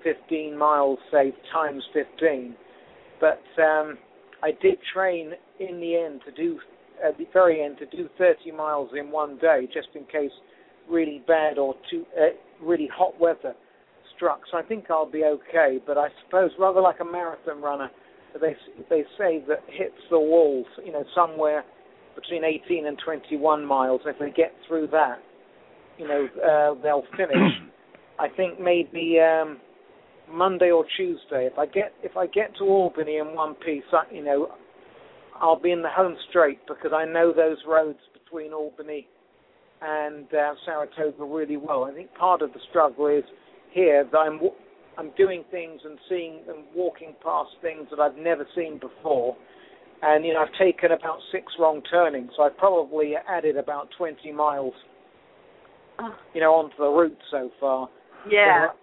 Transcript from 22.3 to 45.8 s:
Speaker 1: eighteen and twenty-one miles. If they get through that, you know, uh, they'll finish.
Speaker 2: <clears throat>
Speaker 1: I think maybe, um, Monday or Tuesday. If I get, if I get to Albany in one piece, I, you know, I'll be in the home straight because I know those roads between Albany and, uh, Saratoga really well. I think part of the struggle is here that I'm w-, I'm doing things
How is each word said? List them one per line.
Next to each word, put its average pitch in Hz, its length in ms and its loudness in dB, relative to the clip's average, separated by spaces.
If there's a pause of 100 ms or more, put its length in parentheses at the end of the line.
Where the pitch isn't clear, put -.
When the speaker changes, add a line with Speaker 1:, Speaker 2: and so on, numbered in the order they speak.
Speaker 1:
eighteen 156 420 -4
and 147 180 -6
twenty-one 151 640 -2
miles. 131 400 2
If 143 120 -8
they 143 120 -6
get 160 220 2 (140)
through 156 260 -4
that, 143 240 2 (840)
you 151 100 -12
know, 143 180 0 (160)
uh, 147 400 2
they'll 147 220 0 (120)
finish. 180 360 2 (240)
Speaker 2:
<clears throat> - 420 -20
Speaker 1:
I 147 100 -2
think 180 320 -4
maybe, 165 600 2
um, 160 380 2 (720)
Monday 180 400 2
or 165 140 4 (120)
Tuesday. 160 540 -4
If - 80 -10
I 147 80 0
get, 196 260 -4 (100)
if - 140 -10
I 185 100 -2
get 202 320 -4
to 196 60 -4
Albany 170 540 2
in 156 160 -6
one 156 200 -4
piece, 151 380 -6
I, 160 100 4 (100)
you 160 120 -14
know, 143 240 0 (920)
I'll 165 200 4
be 175 100 0
in 170 120 0
the 165 60 -4
home 175 280 0 (120)
straight 156 380 4
because 143 280 -8
I 160 100 0
know 165 280 2
those 160 340 2
roads 156 340 2 (120)
between 156 400 -14
Albany 151 540 -10 (720)
and, 151 540 -6
uh, 147 200 0 (120)
Saratoga 151 580 -6
really 151 320 -6
well. 143 280 -2
I 139 100 -6
think 175 200 -18
part 175 280 2
of 139 100 -4
the - 60 -20 (100)
struggle 147 380 2
is 147 160 2 (500)
here 151 380 4
that 156 80 2
I'm 156 160 2
w-, 160 180 -2 (460)
I'm 156 180 -12
doing 190 360 2
things 165 320 -12